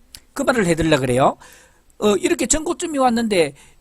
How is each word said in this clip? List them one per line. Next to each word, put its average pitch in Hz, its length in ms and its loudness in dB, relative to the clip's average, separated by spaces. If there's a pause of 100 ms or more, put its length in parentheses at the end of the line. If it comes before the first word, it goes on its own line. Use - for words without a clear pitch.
(340)
그 277 80 -4
말을 247 240 0
해드리려고 160 340 2
그래요. 131 380 2 (600)
어, 208 180 2
이렇게 339 300 -2
전고점이 320 520 -4
왔는데, 226 560 0 (260)